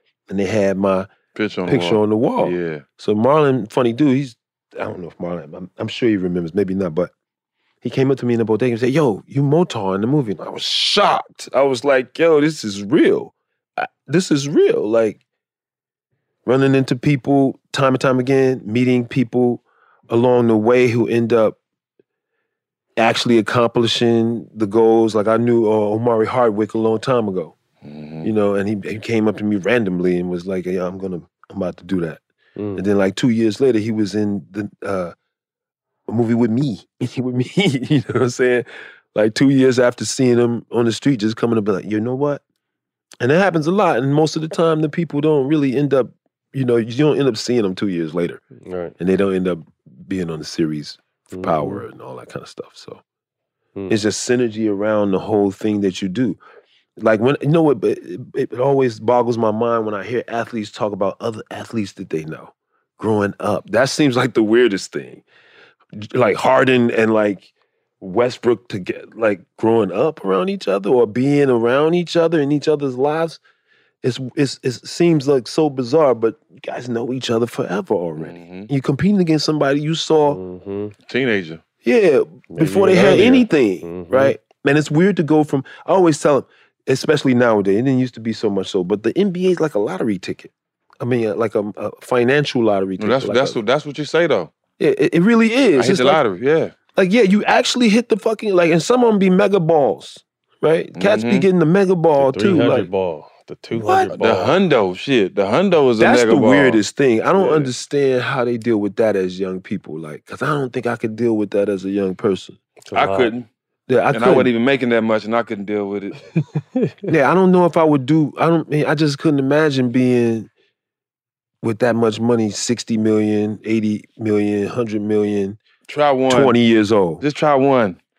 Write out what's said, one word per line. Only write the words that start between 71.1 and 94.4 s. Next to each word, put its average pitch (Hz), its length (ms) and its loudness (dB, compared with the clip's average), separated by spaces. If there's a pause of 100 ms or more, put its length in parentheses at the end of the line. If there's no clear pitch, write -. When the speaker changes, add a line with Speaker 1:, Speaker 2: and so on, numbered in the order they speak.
Speaker 1:
around 131 440 2
each 175 240 -2
other 165 240 2
in 139 100 -2
each 147 160 0
other's 139 300 -2
lives. 151 420 -2 (640)
It's, 127 160 -4 (160)
it's, 143 260 -2
it 131 100 -4 (140)
seems, 160 440 0
like, 131 180 0
so 156 220 0
bizarre, 131 440 2
but 113 260 -2 (140)
you - 60 -20
guys - 300 -10
know 117 240 -6
each 127 160 -6
other 117 180 0
forever 180 460 -6
already. 85 460 -6
Speaker 2:
Mm-hmm. 90 340 -18
Speaker 1:
You're 135 80 -2
competing 185 400 0
against 160 240 0
somebody 147 340 0
you 151 160 -4
saw 151 400 2
Speaker 3:
Mm-hmm. 92 540 -10 (180)
Speaker 2:
Teenager. 101 540 -2 (220)
Speaker 1:
Yeah, 175 380 4 (280)
Speaker 3:
Maybe - 160 -2
Speaker 1:
before 190 220 2
they 185 60 6
Speaker 3:
even 190 120 6
Speaker 1:
had - 80 6
Speaker 3:
earlier. 185 140 6
Speaker 1:
anything, 147 540 4
Speaker 3:
Mm-hmm. 85 320 -8
Speaker 1:
right? 135 280 2 (260)
And 143 100 4
it's 151 140 -2
weird 180 260 2
to 175 60 0
go 151 220 2
from, 139 180 -4 (220)
I 156 80 -4
always 175 260 2
tell 143 220 2
them, - 80 -20 (380)
especially 139 480 0
nowadays, 107 420 4
it 120 60 0
didn't 131 160 0
used 127 160 -4
to 113 40 -16
be 113 140 -6
so 110 160 -4
much 95 180 -4
so, 92 160 -2
but 101 200 -4
the 117 120 -2
N 196 160 0
B 180 160 -2
A 185 40 4
is 175 80 -2
like 156 160 -2
a 202 40 0
lottery 127 380 -4
ticket. - 340 -14 (480)
I 135 60 -8
mean, 120 220 0
uh, 104 80 -4
like 110 180 -4
a, 113 60 0 (180)
a 104 140 -8 (100)
financial 127 640 0
lottery 95 340 0
Speaker 2:
No, 104 100 -6
Speaker 1:
ticket, - 40 0
Speaker 2:
that's, 131 160 0
Speaker 1:
like 104 80 -4
Speaker 2:
that's 127 200 0
Speaker 1:
a 123 40 -2
Speaker 2:
what, 107 80 -6
that's 143 180 0
what 143 140 -12
you 147 60 -6
say, 165 200 0
though. 104 260 -2 (280)